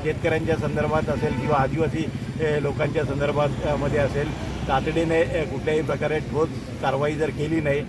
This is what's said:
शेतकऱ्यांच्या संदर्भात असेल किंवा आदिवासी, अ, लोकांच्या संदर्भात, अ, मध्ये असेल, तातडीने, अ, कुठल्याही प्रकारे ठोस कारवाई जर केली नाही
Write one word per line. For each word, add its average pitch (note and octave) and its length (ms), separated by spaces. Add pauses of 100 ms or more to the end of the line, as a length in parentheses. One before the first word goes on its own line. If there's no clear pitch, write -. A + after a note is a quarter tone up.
शेतकऱ्यांच्या D#3+ 520
संदर्भात D3+ 540
असेल D3 240
किंवा C#3+ 240
आदिवासी, C#3+ 480 (400)
अ, D3+ 140
लोकांच्या D3 460
संदर्भात, C#3+ 440 (160)
अ, D3 100
मध्ये C#3+ 240
असेल, C#3+ 560 (120)
तातडीने, D#3+ 540
अ, E3 220
कुठल्याही C#3 380
प्रकारे D3 380
ठोस D3 300 (320)
कारवाई C#3+ 320
जर D3+ 160
केली D3+ 320
नाही C#3+ 280